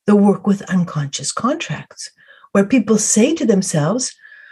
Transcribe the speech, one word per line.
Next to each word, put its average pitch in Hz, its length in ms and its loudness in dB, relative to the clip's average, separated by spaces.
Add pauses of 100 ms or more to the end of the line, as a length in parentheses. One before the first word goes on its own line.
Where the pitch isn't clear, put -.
the 208 100 4
work 202 320 2
with 196 140 0 (100)
unconscious 151 640 -4
contracts, 240 760 -8 (440)
where 196 120 4
people 214 320 2
say 240 380 2
to 320 100 -4
themselves, 190 680 0 (360)